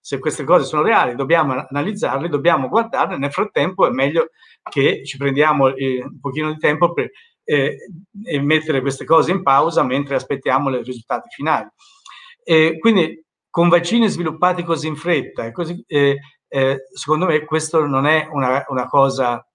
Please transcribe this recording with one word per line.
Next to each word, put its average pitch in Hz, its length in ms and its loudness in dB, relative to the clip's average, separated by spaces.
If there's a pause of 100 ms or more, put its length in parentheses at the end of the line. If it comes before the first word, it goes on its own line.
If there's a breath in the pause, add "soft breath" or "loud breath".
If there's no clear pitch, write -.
se - 180 -8
queste 147 260 -4
cose 156 200 4
sono 151 180 -2
reali, 170 320 2
dobbiamo 139 400 0 (160)
analizzarle, 170 580 -4
dobbiamo 151 400 2
guardarle, 190 480 0
nel 139 160 -4
frattempo 185 540 0
è 131 40 2
meglio 139 400 0 (320 soft breath)
che 143 420 0
ci - 120 -12
prendiamo, 139 580 2
eh, 131 280 -2
un - 180 -14
pochino 151 320 -4
di 156 60 -10
tempo 156 340 2
per, 127 180 -4 (340 soft breath)
eh, 147 320 0 (480)
e 143 160 -2
mettere 147 400 2
queste 135 240 -4
cose 151 260 4
in 190 120 0
pausa 147 400 2
mentre 139 320 -2
aspettiamo 135 560 -2
i 127 120 -2
risultati 120 480 -8
finali." 139 380 -4 (760 loud breath)
E 160 360 2
quindi 202 440 2 (260)
con 175 200 2
vaccini 196 400 2
sviluppati 175 560 -2
così 160 240 -4
in 151 80 -6
fretta, 139 500 -2
e 117 60 -10
così, 170 340 -8
eh, 139 320 2 (300 loud breath)
eh, 135 340 -2 (100)
secondo 156 340 -2
me 151 180 0
questo 156 420 0
non 139 180 0
è 151 280 2
una, 135 340 0
una 131 220 -4
cosa 127 680 0